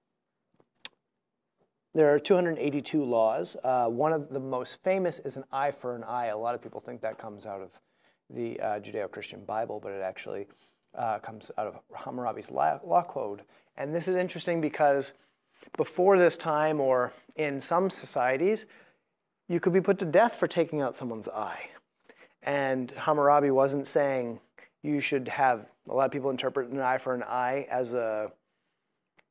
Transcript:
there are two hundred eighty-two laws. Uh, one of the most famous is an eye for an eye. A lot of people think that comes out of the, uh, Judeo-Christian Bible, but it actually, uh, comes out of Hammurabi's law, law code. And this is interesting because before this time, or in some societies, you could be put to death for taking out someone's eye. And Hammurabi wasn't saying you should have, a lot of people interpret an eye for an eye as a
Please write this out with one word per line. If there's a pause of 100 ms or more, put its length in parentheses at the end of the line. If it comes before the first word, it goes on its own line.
(1900)
there
are
two
hundred
eighty-two
laws.
Uh,
one
of
the
most
famous
is
an
eye
for
an
eye.
A
lot
of
people
think
that
comes
out
of (480)
the,
uh,
Judeo-Christian
Bible,
but
it
actually, (480)
uh,
comes
out
of (160)
Hammurabi's
law,
law
code. (340)
And
this
is
interesting
because (640)
before
this
time,
or (240)
in
some
societies, (840)
you
could
be
put
to
death
for
taking
out
someone's
eye. (720)
And
Hammurabi
wasn't
saying (420)
you
should
have, (220)
a
lot
of
people
interpret
an
eye
for
an
eye
as
a (1000)